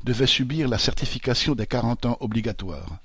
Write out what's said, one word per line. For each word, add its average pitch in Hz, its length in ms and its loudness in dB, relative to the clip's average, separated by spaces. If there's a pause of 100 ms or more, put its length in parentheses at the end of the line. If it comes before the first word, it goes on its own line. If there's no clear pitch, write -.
devait 123 240 2
subir 139 400 2
la 113 100 2
certification - 760 2
des 107 100 -2
quarante 120 400 0
ans 120 140 2
obligatoire. 104 840 -4